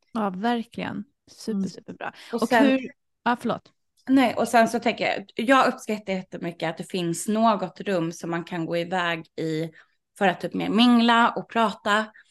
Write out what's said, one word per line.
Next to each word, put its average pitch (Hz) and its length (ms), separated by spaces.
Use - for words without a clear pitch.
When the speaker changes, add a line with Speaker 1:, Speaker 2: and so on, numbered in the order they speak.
Speaker 1:
Ja, 214 160
verkligen. 208 760
Super, - 260
Speaker 2:
Mm. 190 120
Speaker 1:
superbra. - 440
Speaker 3:
Och 233 80
Speaker 1:
Och 247 60
Speaker 3:
sen 247 180
Speaker 1:
hur, 262 260
ja, 240 180
förlåt. - 300
Speaker 3:
Nej, 262 260
och 226 140
sen 226 200
så 226 120
tänker 202 260
jag, 208 420
jag 269 200
uppskattar 214 460
jättemycket 170 560
att 165 80
det - 140
finns 170 360
något 214 520
rum 175 320
som 170 200
man 170 120
kan 165 220
gå 170 120
iväg 170 480
i 160 300
för 202 100
att 175 140
typ 170 120
mer 180 160
mingla 233 600
och - 200
prata. 214 560